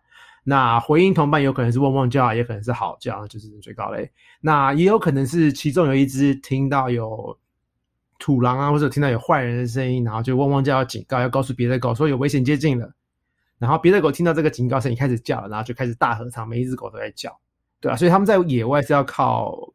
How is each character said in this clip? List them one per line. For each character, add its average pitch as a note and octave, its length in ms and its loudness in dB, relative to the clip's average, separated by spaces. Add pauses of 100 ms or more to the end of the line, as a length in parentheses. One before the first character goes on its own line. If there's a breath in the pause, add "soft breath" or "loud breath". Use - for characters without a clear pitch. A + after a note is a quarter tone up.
(440 soft breath)
那 C3 340 4
回 D#3 260 4
应 F#3+ 80 4
同 D3+ 160 2
伴 D3 140 2
有 C3+ 100 2
可 C3 80 -4
能 A#2+ 120 2
是 B2 80 0
汪 C#3 120 2
汪 C3+ 160 2
叫 B2+ 160 2
啊， A2+ 100 0
也 A#2+ 100 0
可 A#2+ 100 -8
能 G#2 80 -10
是 A2 80 -6
嚎 A2 300 -4
叫， G#2 260 -10
就 G2+ 140 -18
是 G#2+ 80 -20 (120)
吹 A2 140 -18
狗 A2 160 -10
螺。 G#2+ 80 -8 (420 soft breath)
那 C#3+ 340 2
也 D#3+ 100 2
有 G#3 120 4
可 F3+ 140 0
能 C3+ 160 0
是 D3+ 260 2
其 C#3+ 200 -4
中 E3+ 160 2
有 C3+ 60 2
一 C3+ 120 4
只 C3+ 300 0
听 C3+ 320 -2
到 C3+ 200 0
有 A2+ 480 -6 (840)
土 C3+ 220 2
狼 B2 180 2
啊， C#3+ 120 0
或 D3 80 2
者 D3 100 2
听 C#3 140 -2
到 C#3 80 2
有 A2+ 80 0
坏 D3 240 0
人 A#2+ 160 -2
的 B2 80 -2
声 B2+ 260 -2
音， B2+ 100 0
然 A2 120 -2
后 A2+ 80 -2
就 B2+ 140 -2
汪 C#3 120 2
汪 C#3 160 2
叫 C#3 120 2
要 C3 80 2
警 A2 220 -12
告， C3 140 -2
要 B2+ 80 0
告 B2+ 140 0
诉 C3 100 -6
别 A#2+ 160 -2
的 B2+ 100 0
狗 B2 160 -2
说 D3 140 0
有 C#3 80 0
危 C3 100 -2
险 C#3+ 160 0
接 C#3+ 140 0
近 C3+ 220 0
了。 A2+ 120 -10 (680)
然 A#2+ 120 -2
后 D#3 80 2
别 E3+ 140 4
的 G3+ 80 4
狗 D3+ 100 2
听 E3+ 140 -2
到 E3 80 4
这 D#3 100 0
个 D3+ 60 2
警 B2+ 180 -2
告 B2+ 140 0
声 B2+ 100 -2
音 A#2 60 -2
开 C3 100 0
始 A#2+ 140 0
叫 A#2+ 220 -6
了， G2+ 60 -12
然 G#2+ 100 -8
后 A2 60 -6
就 A#2+ 100 -10
开 C3 120 -4
始 A#2+ 100 -4
大 B2 180 0
合 A#2 160 -10
唱， A2+ 180 -12
每 A#2 120 -6
一 B2+ 40 0
只 B2+ 100 -6
狗 A2 160 -12
都 G#2+ 80 -16
在 G#2+ 120 -10
叫， - 280 -14 (400)
对 - 140 -4
啊， - 40 -4
所 E3+ 120 2
以 - 20 6
他 F#3 80 6
们 G3+ 60 2
在 G3+ 220 4
野 B2 180 0
外 C#3 160 0
是 D3 140 0
要 C#3 100 2
靠 A#2 500 -2 (200)